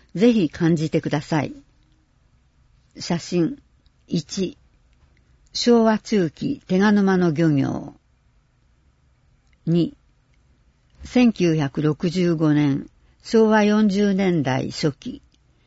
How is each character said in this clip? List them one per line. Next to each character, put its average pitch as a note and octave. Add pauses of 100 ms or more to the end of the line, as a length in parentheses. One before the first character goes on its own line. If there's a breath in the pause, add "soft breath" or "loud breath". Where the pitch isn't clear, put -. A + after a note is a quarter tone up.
(140)
ぜ A3+
ひ G3
感 E3+
じ D#3
て D#3+
く D#3
だ D3+
さ D#3
い。 G#2+ (1500)
写 F3
真。 F3+ (460)
一、 - (960)
昭 A#3
和 A3
中 F3+
期 -
手 F#3
賀 G#3
沼 G3
の F3
漁 D#3+
業。 C3+ (1700)
二、 E3 (1080)
千 B3
九 E3+
百 D3+
六 D3+
十 F3
五 D#3
年、 D3 (340)
昭 A3
和 G#3+
四 G#3+
十 G3+
年 F#3
代 C3
初 D3
期、 - (440)